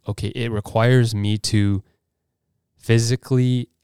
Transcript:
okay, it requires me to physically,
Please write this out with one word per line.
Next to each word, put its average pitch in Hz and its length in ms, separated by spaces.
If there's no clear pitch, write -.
okay, 104 220
it 117 240
requires 113 640
me 104 240
to 101 440
physically, 123 920